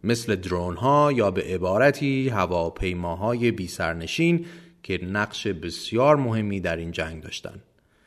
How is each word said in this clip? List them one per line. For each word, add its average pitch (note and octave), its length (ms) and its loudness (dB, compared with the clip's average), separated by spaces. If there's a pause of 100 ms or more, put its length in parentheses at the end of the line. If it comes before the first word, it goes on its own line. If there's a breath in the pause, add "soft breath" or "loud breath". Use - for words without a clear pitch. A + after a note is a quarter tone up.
مثل A2+ 320 0
درون‌ها F2+ 760 2
یا A2 180 4
به F#2+ 120 -2
عبارتی C3 840 2
هواپیماهای F2+ 1200 0
بی‌سرنشین F#2 960 0 (360 loud breath)
که F2+ 220 -4
نقش G#2 420 -4
بسیار A2 720 2
مهمی A2 440 0
در E2+ 160 -2
این E2+ 160 -6
جنگ D#2+ 300 -6
داشتن. - 400 -12 (440 soft breath)